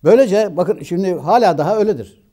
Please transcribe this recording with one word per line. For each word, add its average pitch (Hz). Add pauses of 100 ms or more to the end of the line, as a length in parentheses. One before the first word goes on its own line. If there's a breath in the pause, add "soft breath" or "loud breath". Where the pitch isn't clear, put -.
Böylece 202
bakın 180
şimdi 185
hala 170
daha 165
öyledir. 202